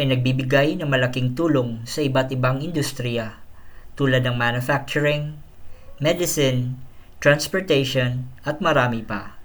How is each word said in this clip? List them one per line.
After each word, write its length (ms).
ay 80
nagbibigay 720
ng 80
malaking 480
tulong 480
sa 160
iba't 320
ibang 320
industriya, 800
tulad 320
ng 160
manufacturing, 960
medicine, 800
transportation, 1120
at 160
marami 400
pa. 400